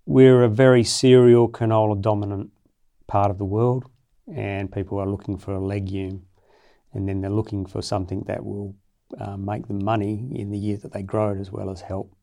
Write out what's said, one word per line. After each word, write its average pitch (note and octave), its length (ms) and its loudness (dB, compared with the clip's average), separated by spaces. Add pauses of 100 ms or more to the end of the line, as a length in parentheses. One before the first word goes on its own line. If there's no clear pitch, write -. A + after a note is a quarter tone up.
we're C3 380 8
a A#2 60 4
very B2+ 340 6
cereal A#2+ 640 6
canola A2 520 0
dominant G#2 500 -4 (560)
part G2+ 240 0
of G2 60 -6
the G2+ 80 -6
world, A#2+ 400 0 (480)
and G2+ 380 -6
people G2 260 -6
are G2 100 -4
looking G2 300 -6
for G2 160 -10
a F#2+ 60 -6
legume, F#2+ 640 -8 (720)
and G2 140 -6
then G2 140 -4
they're F#2+ 80 -6
looking G2+ 360 -4
for F#2 160 -10
something F#2+ 460 -6
that G2 160 -8
will, G2+ 320 -10 (420)
uh, G2+ 200 -12
make G2 300 -8
them G2+ 160 -8
money G#2+ 480 -4
in G#2 200 -10
the G#2 60 -8
year G2+ 200 -6
that - 160 -16
they G2+ 100 -8
grow G#2+ 280 -2
it, G2 80 -8
as G2 120 -12
well G2+ 180 -10
as F#2+ 120 -12
help - 420 -12